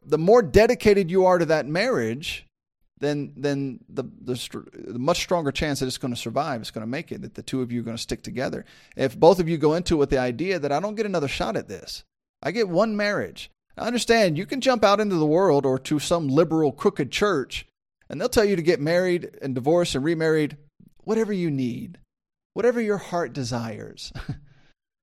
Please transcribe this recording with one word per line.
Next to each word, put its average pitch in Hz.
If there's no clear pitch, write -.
the 151
more 214
dedicated 202
you 185
are 180
to 170
that 151
marriage, 156
then, 143
then 139
the, 131
the 123
str-, -
the -
much 156
stronger 160
chance 147
that 131
it's 127
gonna 120
survive, 127
it's -
gonna 110
make 147
it, 190
that -
the -
two 131
of 120
you 120
are -
gonna 117
stick -
together. -
If -
both 180
of 160
you 170
go 151
into 175
it -
with 139
the 135
idea 151
that 143
I 143
don't 208
get 214
another 170
shot 185
at 123
this, -
I 151
get 208
one 208
marriage. 202
I -
understand 226
you 196
can 269
jump 247
out 202
into 202
the 156
world 151
or 131
to 151
some 165
liberal 156
crooked 165
church, -
and 139
they'll 240
tell 214
you 202
to 170
get 151
married 175
and 135
divorced 165
and 131
remarried, 156
whatever 214
you 175
need, 127
whatever 233
your 208
heart 165
desires. 113
<laughs> -